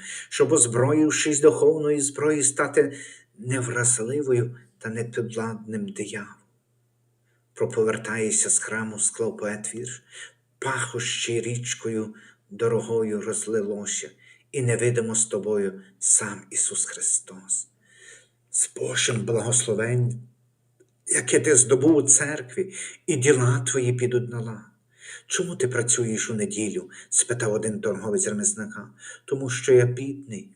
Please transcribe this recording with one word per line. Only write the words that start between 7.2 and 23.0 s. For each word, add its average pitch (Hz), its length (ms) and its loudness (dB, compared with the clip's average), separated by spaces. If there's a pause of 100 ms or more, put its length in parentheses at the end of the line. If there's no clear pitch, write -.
Про - 140 -2
«повертаєшся 110 840 0
з - 80 4
храму» 110 400 -6
склав 110 380 -2
поет 104 380 -6
вірш: 120 280 -10 (560)
«Пахощі 123 840 -4
річкою 113 760 -4 (360)
дорогою 110 680 0
розлилося, 101 920 -4 (420)
і 139 100 -2
невидимо 117 520 2
з 110 100 2
тобою 98 580 -2 (160)
сам 101 520 0
Ісус - 340 -2
Христос». - 840 -4 (840)
З - 260 -2
Божим - 480 -2
благословенням, 117 960 0 (880)
яке - 340 2
ти 139 160 4
здобув 131 400 6
у 139 60 4
церкві, 147 720 0 (320)